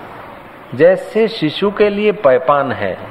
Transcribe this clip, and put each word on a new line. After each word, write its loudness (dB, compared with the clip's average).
जैसे 2
शिशु -2
के 2
लिए 0
पैपान 2
है, -4